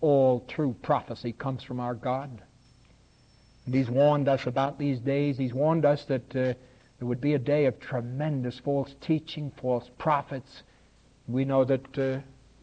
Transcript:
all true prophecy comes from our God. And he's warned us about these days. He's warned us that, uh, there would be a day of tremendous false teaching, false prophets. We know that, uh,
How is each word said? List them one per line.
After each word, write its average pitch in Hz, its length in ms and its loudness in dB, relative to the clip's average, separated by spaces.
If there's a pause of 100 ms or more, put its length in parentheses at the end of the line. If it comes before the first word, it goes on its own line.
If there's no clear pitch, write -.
all 135 400 6
true 139 400 -2
prophecy 123 500 -2
comes 135 320 -6
from 127 160 -8
our 123 160 -4
God. 127 460 -6 (1200)
And 127 80 -2
he's 131 160 2
warned 143 380 4
us 135 180 2
about 135 320 -2
these 143 220 -2
days. 139 380 0
He's 127 160 -2
warned 151 320 2
us 147 180 2
that, 131 320 -4
uh, 127 180 0 (460)
there 123 80 -6
would 120 140 -2
be 147 140 2
a 135 40 0
day 143 240 2
of 127 160 2
tremendous 127 800 -4
false 139 400 -2
teaching, 151 560 -4
false 123 420 -2
prophets. 143 640 -4 (680)
We 131 160 0
know 135 180 4
that, 131 340 0
uh, 135 220 -2 (440)